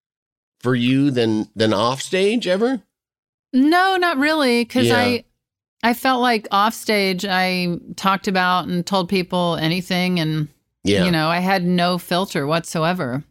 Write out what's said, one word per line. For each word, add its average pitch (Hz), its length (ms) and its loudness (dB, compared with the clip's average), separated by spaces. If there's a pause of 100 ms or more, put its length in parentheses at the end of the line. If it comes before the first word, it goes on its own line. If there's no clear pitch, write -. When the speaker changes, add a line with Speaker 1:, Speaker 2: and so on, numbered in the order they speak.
(600)
Speaker 1:
for 123 120 0
you 131 380 2
than, 110 420 0
than 107 200 2
off 120 280 0
stage 202 460 -2
ever? 214 340 -2 (720)
Speaker 2:
No, 349 460 4
not 349 200 0
really, 269 460 2
'cause 233 240 0
Speaker 1:
Yeah. 240 120 2
Speaker 2:
I, 247 240 -2 (600)
I 240 100 2
felt 254 280 0
like 233 280 0
off 202 240 2
stage, 196 520 -2
I 185 520 0 (180)
talked 190 320 -2
about 180 400 0
and 175 160 -2
told 190 240 -2
people 180 540 -2
anything, 180 580 -2
and, 156 280 -2 (360)
Speaker 1:
Yeah. 190 220 2
Speaker 2:
you 180 60 2
know, 160 160 2
I 170 120 0
had 185 240 0
no 175 360 0
filter 175 480 -2
whatsoever. 160 840 -2